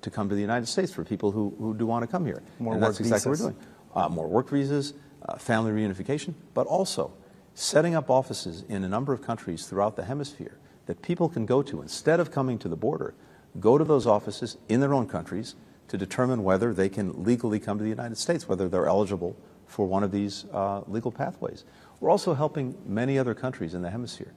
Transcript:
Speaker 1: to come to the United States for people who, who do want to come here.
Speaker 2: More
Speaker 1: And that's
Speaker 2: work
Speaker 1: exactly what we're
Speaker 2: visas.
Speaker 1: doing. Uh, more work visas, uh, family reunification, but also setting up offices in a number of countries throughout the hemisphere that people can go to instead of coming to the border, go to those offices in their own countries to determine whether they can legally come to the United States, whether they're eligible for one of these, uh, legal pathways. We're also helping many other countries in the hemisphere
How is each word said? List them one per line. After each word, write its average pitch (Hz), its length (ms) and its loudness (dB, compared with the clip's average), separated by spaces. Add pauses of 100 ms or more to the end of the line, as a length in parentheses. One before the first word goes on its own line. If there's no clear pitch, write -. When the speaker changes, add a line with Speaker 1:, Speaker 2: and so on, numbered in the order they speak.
Speaker 1:
to - 100 -8
come 101 180 -4
to 101 60 0
the 101 60 0
United 113 260 -2
States 190 260 0
for 80 120 -6
people 101 280 0
who, 104 260 -2
who 110 160 -4
do 110 100 -2
want 117 200 0
to - 20 -8
come 180 180 -2
here. 110 160 -4 (200)
Speaker 2:
More 113 140 -2
Speaker 1:
And 107 80 2
that's 107 160 2
Speaker 2:
work - 20 -4
Speaker 1:
exactly 110 320 2
what 156 80 -2
we're - 100 0
Speaker 2:
visas. - 120 -12 (320)
Speaker 1:
doing. 92 100 4
Uh, 80 40 0
more 80 200 -2
work 113 200 2
visas, 143 460 0 (340)
uh, - 80 -6
family 113 360 2
reunification, 107 640 -2 (200)
but 127 120 2
also 185 440 0 (440)
setting 165 420 4
up 147 120 0
offices 110 600 0
in 98 160 -2
a 92 40 -2
number 127 240 0
of 123 80 -2
countries 95 460 -6
throughout 101 300 0
the 90 80 -6
hemisphere 139 520 -8 (300)
that - 160 -6
people 170 260 2
can 123 160 -2
go 123 180 4
to 80 200 -6
instead 156 380 2
of 147 100 0
coming 127 280 0
to 101 100 -6
the 82 80 -2
border, 143 360 -2 (460)
go 107 180 8
to 151 80 6
those 143 220 4
offices 107 500 2 (120)
in 113 100 4
their 139 160 4
own 127 140 2
countries 90 480 -6 (320)
to 98 100 -4
determine 117 460 0
whether 95 280 4
they 95 160 2
can 92 360 -4
legally 117 340 2
come 104 200 -4
to 104 40 -2
the 110 80 -2
United 117 260 -6
States, - 320 -2
whether 92 200 0
they're 90 180 2
eligible 92 480 2 (320)
for - 200 0
one 95 180 2
of 95 80 0
these, 101 400 -2
uh, 101 340 -2
legal 117 240 -4
pathways. - 540 -6 (340)
We're - 120 2
also 185 240 4
helping 139 420 -2 (100)
many 123 320 0
other 123 160 0
countries 107 400 -6
in 90 80 -4
the 87 80 -4
hemisphere 113 460 -10